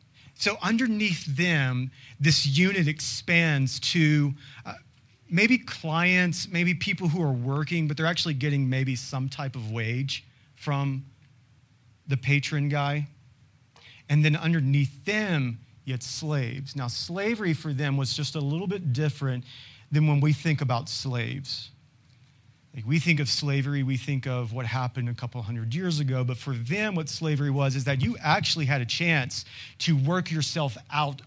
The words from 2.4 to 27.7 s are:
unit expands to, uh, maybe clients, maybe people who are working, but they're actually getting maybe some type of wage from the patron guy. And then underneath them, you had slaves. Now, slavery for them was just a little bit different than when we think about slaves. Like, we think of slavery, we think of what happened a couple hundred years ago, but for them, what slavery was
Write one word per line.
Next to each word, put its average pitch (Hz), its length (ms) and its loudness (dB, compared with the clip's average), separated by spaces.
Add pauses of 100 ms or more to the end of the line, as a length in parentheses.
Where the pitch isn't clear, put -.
unit 170 440 4
expands 156 920 0
to, 151 540 4 (320)
uh, - 80 -10 (540)
maybe 226 300 4
clients, 175 880 0
maybe 175 280 0
people 190 320 -2
who 160 120 2
are 147 140 2
working, 143 540 0
but 143 100 -2
they're 160 80 0
actually 165 300 0
getting 139 340 2
maybe 131 260 0
some 131 320 -6
type 135 280 -6
of 110 160 -6
wage 117 520 -2 (320)
from 139 480 -2 (1040)
the 139 80 0
patron 143 540 0
guy. 143 380 -2 (1000)
And 147 160 6
then 151 120 6
underneath 143 680 2
them, 170 540 0 (260)
you 131 100 -6
had 123 100 -6
slaves. 139 720 -4
Now, 131 120 -4
slavery 196 640 -2
for 147 200 -4
them 139 240 0
was 135 180 -2
just 147 200 -4
a 160 40 -4
little 151 280 -2
bit 185 260 -2
different 135 520 -2 (460)
than 151 160 4
when 143 120 4
we 151 120 6
think 147 300 0
about 120 280 0
slaves. 120 800 -6 (1040)
Like, 110 100 -10
we 151 140 2
think 160 200 2
of 139 80 0
slavery, 139 540 0
we 131 160 0
think 135 300 -4
of 123 260 -4
what 120 140 -6
happened 123 420 -2
a 107 60 -4
couple - 260 -8
hundred 113 320 -4
years 170 260 -2
ago, 131 240 0
but 123 140 -2
for 139 160 -6
them, 185 400 -2
what 156 160 -2
slavery 143 400 -2
was 135 260 2